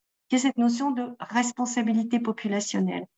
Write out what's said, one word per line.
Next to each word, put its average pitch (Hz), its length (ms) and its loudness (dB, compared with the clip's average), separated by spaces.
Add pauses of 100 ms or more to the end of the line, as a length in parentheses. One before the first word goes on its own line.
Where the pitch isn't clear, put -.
(300)
qui 254 60 2
est 254 40 4
cette 262 180 2
notion 240 340 2
de 247 280 -4
responsabilité 233 1000 0
populationnelle. 202 840 -2 (120)